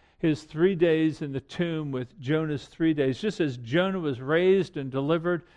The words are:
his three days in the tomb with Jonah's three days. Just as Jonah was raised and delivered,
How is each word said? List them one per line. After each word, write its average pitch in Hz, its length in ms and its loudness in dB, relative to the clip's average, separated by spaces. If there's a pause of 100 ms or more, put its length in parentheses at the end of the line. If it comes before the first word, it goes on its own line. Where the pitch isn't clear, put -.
(180)
his 151 260 -2
three 175 320 0
days 160 440 2
in 147 120 -6
the 135 80 -6
tomb 160 500 -4
with 127 300 -8
Jonah's 151 460 -2
three 165 280 0
days. 135 240 0
Just 208 220 -2
as 143 160 0
Jonah 175 420 0
was 143 220 -4
raised 170 560 2
and 139 120 -6
delivered, 156 540 0 (140)